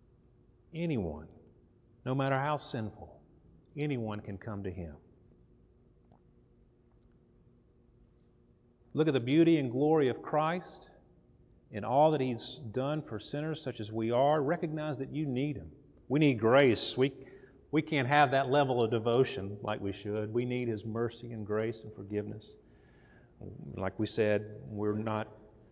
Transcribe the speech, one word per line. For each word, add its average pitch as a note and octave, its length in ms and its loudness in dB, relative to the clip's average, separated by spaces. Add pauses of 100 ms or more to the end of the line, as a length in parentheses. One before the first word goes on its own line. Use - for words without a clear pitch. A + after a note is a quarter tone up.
(760)
Anyone. G2 540 -2 (760)
No C3 120 -2
matter C3+ 200 2
how C#3+ 200 0
sinful, - 640 -8 (560)
anyone A#2+ 420 -4
can G#2 180 -10
come G2+ 280 -10
to F#2 80 -6
him. E2+ 240 -10 (4000)
Look D3+ 140 2
at D3 80 4
the B2+ 60 2
beauty D#3+ 380 6
and C3 120 -2
glory C#3+ 380 4
of A2+ 120 -2
Christ D#3+ 680 -4 (840)
in G#2 140 -8
all C#3 260 6
that D3+ 100 2
he's B2+ 380 -4 (140)
done C#3+ 360 -2
for G#2+ 120 -8
sinners D3+ 420 -6
such B2 160 -8
as G#2+ 140 -8
we A2+ 180 -2
are. C#3+ 320 4
Recognize D#3 560 -2
that C3+ 140 -8
you D3+ 140 -4
need C3+ 300 -2
him. D#2+ 140 -14 (380)
We C3+ 100 2
need C#3 220 6
grace. B2 560 6
We, C3 160 2 (580)
we D#3 120 2
can't C#3 260 0
have C#3+ 240 6
that C3+ 180 2
level C3 320 4
of A2 80 2
devotion A2+ 720 2
like G#2+ 180 -4
we G2 120 -2
should. G#2+ 420 -4
We B2 100 0
need B2 220 -2
his A2 180 -4
mercy A#2 460 -6
and A2 160 -8
grace A2 380 -2
and A2+ 100 -16
forgiveness. G#2 560 -8 (1300)
Like F#2+ 200 -4
we G#2+ 120 0
said, G#2+ 480 2 (100)
we're G#2 320 -2
not A2 300 -4 (440)